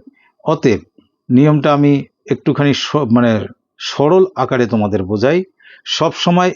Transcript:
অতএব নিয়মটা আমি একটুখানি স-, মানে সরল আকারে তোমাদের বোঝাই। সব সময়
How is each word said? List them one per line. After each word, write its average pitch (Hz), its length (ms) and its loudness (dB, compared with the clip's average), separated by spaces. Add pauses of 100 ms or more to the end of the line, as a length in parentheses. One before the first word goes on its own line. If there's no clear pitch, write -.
(440)
অতএব 147 360 0 (500)
নিয়মটা 147 420 2
আমি 143 320 2 (260)
একটুখানি 143 440 0
স-, - 220 -6
মানে 117 440 2 (380)
সরল 180 460 0 (120)
আকারে 123 300 -2
তোমাদের 104 360 -2
বোঝাই। 120 420 -2 (400)
সব - 280 -2
সময় 180 440 0